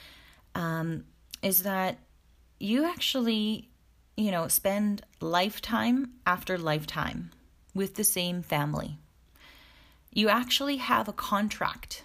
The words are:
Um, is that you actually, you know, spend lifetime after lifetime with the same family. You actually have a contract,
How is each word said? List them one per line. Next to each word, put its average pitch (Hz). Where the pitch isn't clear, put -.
Um, 165
is 185
that 190
you 240
actually, 226
you 214
know, 170
spend 202
lifetime 220
after 185
lifetime 156
with 190
the 214
same 175
family. 151
You 208
actually 247
have 233
a 208
contract, -